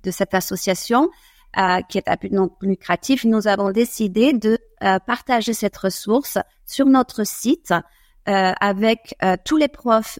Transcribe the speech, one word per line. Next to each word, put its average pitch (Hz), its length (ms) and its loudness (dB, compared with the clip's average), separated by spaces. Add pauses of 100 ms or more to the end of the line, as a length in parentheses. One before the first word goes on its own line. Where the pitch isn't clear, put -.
de 190 100 -6
cette 196 220 -4
association, 196 760 0 (480)
euh, 185 320 2
qui - 80 -4
est - 100 -4
à - 80 0
but - 160 -6
non 190 200 2 (100)
lucratif, 190 640 -2
nous 220 220 2
avons 202 240 0
décidé 220 600 0
de, 220 280 0 (240)
euh, 190 160 2
partager 240 520 -2
cette 208 240 -4
ressource 208 640 -2 (280)
sur - 200 0
notre 254 400 2
site, - 480 -2 (560)
euh, 190 320 2
avec, 208 640 0
euh, 185 200 2
tous 311 140 0
les 294 100 4
profs 226 520 0